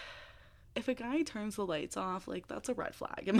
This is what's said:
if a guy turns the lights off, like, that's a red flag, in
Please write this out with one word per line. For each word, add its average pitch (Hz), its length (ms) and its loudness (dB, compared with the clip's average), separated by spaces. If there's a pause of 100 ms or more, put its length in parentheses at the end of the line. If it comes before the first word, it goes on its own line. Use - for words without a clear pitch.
(760)
if 233 120 2
a 254 60 4
guy 254 280 2
turns 214 340 -2
the 202 100 2
lights 156 300 0
off, 190 320 -2
like, 180 200 -4
that's - 200 -4
a 254 60 0
red - 200 -2
flag, - 320 -6
in 196 140 8